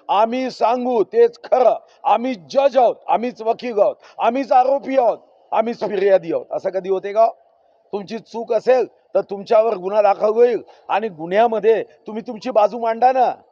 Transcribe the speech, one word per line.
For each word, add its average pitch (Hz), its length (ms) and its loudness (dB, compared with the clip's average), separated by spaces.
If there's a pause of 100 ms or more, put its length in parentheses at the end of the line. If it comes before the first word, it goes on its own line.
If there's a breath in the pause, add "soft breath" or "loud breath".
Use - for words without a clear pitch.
आम्ही 226 420 0
सांगू 240 520 0
तेच 233 400 2
खरं. 247 300 2 (300 soft breath)
आम्ही 233 320 0
जज 240 420 0
आहोत, 226 180 4 (120)
आम्हीच 214 340 -2
वकील 226 380 -4
आहोत, 160 160 2 (220 soft breath)
आम्हीच 233 340 -2
आरोपी 262 460 0
आहोत, 220 200 2 (340)
आम्हीच 220 280 -2
फिर्यादी 185 540 0
आहोत. - 180 -4
असं 165 180 -6
कधी 185 200 -6
होते 190 240 -4
का? 226 140 4 (680)
तुमची 202 260 -10
चूक 226 340 -10
असेल 233 320 0
तर - 360 -6
तुमच्यावर 214 540 0
गुन्हा 196 260 -2
दाखल 202 280 2
होईल 226 320 2 (280 soft breath)
आणि 208 180 -2
गुन्ह्यामध्ये 202 760 0 (240 soft breath)
तुम्ही 214 200 -10
तुमची 247 240 -10
बाजू 214 280 0
मांडा 226 320 2
ना. 247 200 2 (200)